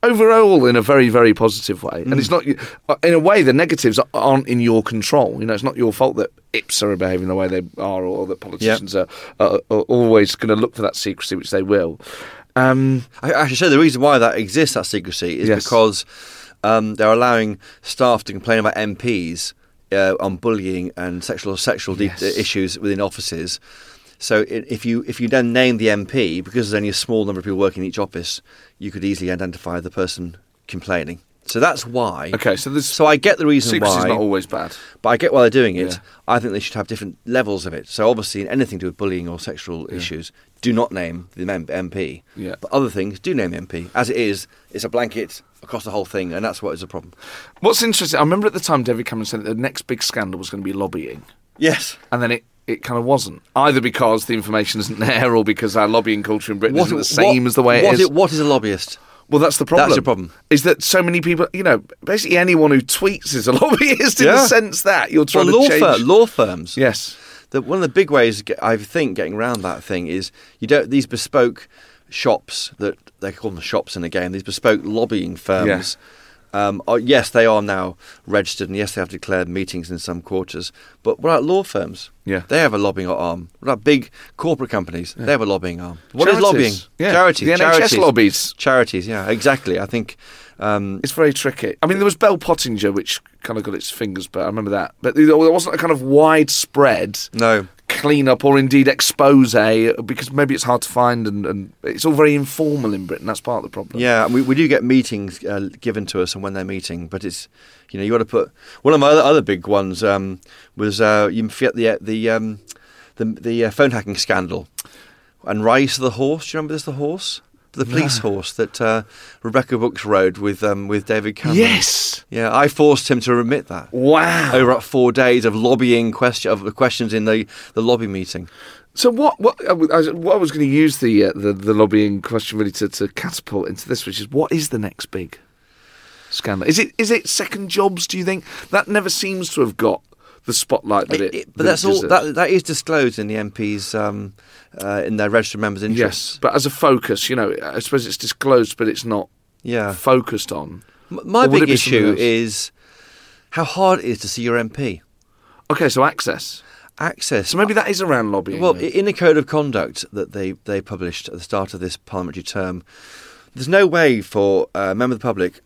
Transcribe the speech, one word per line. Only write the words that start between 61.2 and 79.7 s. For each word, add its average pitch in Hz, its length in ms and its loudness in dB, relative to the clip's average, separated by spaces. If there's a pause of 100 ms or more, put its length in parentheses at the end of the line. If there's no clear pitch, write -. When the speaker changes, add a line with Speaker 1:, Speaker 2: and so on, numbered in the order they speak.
Speaker 1:
you 185 120 -8
know, 143 200 2 (200)
basically 196 340 0
anyone 175 320 4
who 139 120 6
tweets - 520 -4
is 117 140 -4
a 127 40 4
<laughs> - 80 4
lobbyist 269 640 2
in 262 60 6
the 180 60 6
Speaker 2:
Yeah. 262 120 6
Speaker 1:
sense 226 380 0
that 180 280 2
you're 151 140 4
trying 143 220 2
Speaker 2:
Well, 190 80 6
Speaker 1:
to 233 60 8
Speaker 2:
law 285 60 6
Speaker 1:
change. 156 140 4
Speaker 2:
fir-, 147 240 6
law 202 220 8
firms. 92 500 -2
Speaker 1:
Yes. 123 400 0 (320)
Speaker 2:
The, 135 140 -2
one 131 140 -4
of 190 40 0
the 165 80 0
big 151 220 2
ways, 117 320 4
ge-, - 80 -6 (100)
I 113 160 0
think, 110 380 -4
getting 90 180 -4
around 110 300 -4
that 87 200 -8
thing 87 220 -6
is 90 260 -8 (280)
you 113 80 -8
don't, 135 240 2
these 135 160 2
bespoke - 600 -2 (420)
shops - 680 -4
that, 101 200 -6 (240)
they 98 100 -8
call 107 180 -10
them 87 120 -12
shops - 340 -4
in 87 80 -8
the 85 60 -6
game, 90 240 -4
these 95 100 -8
bespoke 107 400 0
lobbying 104 540 -4
firms. 95 600 -2
Speaker 1:
Yeah. - 680 -8
Speaker 2:
Um, 101 200 -4
are, 120 120 2
yes, 123 320 2
they 117 140 4
are 107 160 4
now 95 360 -4 (300)
registered, 98 420 -2
and 95 80 -6
yes, 104 180 -4
they 101 60 -4
have 90 80 -6
declared 92 400 -4
meetings 90 420 -8